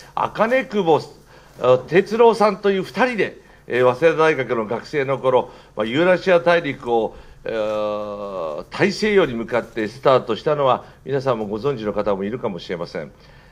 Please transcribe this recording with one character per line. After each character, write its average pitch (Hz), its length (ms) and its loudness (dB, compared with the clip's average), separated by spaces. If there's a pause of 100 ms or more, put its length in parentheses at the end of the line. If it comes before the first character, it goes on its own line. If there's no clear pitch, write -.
(160)
茜 240 500 0
久 208 160 -2
保、 160 180 4 (640)
あ、 127 160 6 (100)
哲 196 300 0
郎 233 160 6
さ 214 160 2
ん 196 80 -4
と 202 140 0
い 190 80 0
う 180 40 -4
二 - 220 -2
人 247 120 -2
で、 147 200 -4 (300)
え 123 160 0
ー、 - 20 4
早 127 220 4
稲 160 60 4
田 147 40 -6
大 160 180 4
学 123 200 -4
の 110 100 -2
学 113 220 -6
生 143 180 -2
の 131 140 -2
頃、 123 320 2 (240)
ま 107 80 -2
あ、 - 20 -2
ユ 127 160 0
ー 175 40 2
ラ 180 120 4
シ 180 160 2
ア 170 60 6
大 170 240 2
陸 131 280 -6
を、 113 240 0 (280)
え - 80 -6
ー、 104 1200 -6
大 190 200 0
西 214 220 -2
洋 180 140 4
に 120 80 -6
向 113 100 -6
か 120 140 -2
っ 113 60 -4
て 107 220 -4
ス 120 140 -16
タ 135 160 6
ー 113 80 -6
ト 110 100 -2
し - 60 -6
た 151 140 0
の 143 100 0
は、 120 200 2 (200)
皆 135 160 -4
さ 131 120 0
ん 113 40 -4
も 107 80 -6
ご 104 140 -6
存 131 180 -4
知 107 60 -10
の 101 100 -4
方 101 220 -2
も 95 80 -4
い 101 80 -4
る 127 80 -6
か 120 100 -6
も 87 80 -8
し - 140 -16
れ 87 60 -6
ま 85 100 -10
せ 80 160 -10
ん。 - 80 -16 (400)